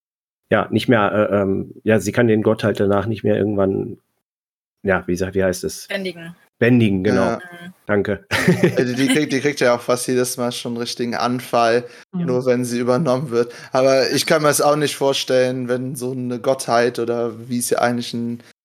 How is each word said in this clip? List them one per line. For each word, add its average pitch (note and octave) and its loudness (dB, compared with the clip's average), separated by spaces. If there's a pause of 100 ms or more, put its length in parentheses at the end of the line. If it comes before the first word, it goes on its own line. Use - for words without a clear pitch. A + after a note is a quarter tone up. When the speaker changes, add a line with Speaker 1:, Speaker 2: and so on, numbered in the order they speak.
(500)
Speaker 1:
ja, G#2+ 2
nicht A2+ 0
mehr, G#2+ 4 (200)
äh, G2+ 2
ähm, F#2+ -2 (100)
ja, A2 4
sie F#2+ -2
kann A#2+ 4
den A2 4
Gott A2 2
halt G2+ 0
danach G2+ 2
nicht G#2+ -4
mehr G#2 2
irgendwann, G2 0 (840)
ja, F#2 2
wie F2+ 0
sa-, F#2 -4
wie F#2+ 0
heißt F#2 -2
es? - -10
Speaker 2:
Bändigen. F3 -10 (240)
Speaker 1:
Bändigen, A2+ 4
genau. F#2+ 2
Speaker 3:
Ja. A2+ -4
Speaker 2:
Mhm. F3 -18 (140)
Speaker 1:
Danke. C#3+ -2
<laughs> - -2 (260)
Speaker 3:
Äh, C3+ 2
die, B2 -2
die C3+ 0
kriegt, C#3+ 0
die C3 0
kriegt C#3+ -2
ja B2 4
auch A#2 -2
fast B2 -2
jedes B2 0
Mal B2 -4
schon B2 -8
einen A#2 -6
richtigen A#2+ -6
Anfall, A#2+ 2 (320)
Speaker 4:
Ja. F3 -4
Speaker 3:
nur B2+ 0
wenn B2 2
sie A#2+ -4
übernommen B2+ 0
wird. A#2+ 0 (200)
Aber C3+ 4
ich C#3+ 0
kann D#3+ 4
mir D3 4
das C#3+ 2
auch D3 4
nicht D3 0
vorstellen, C3 0
wenn B2+ -4
so B2 -6
eine B2 -6
Gottheit A#2+ 0
oder A#2 -4
wie B2 -2
es A#2+ -4
ja - 0
eigentlich A#2+ -2
ein, A#2 -6 (240)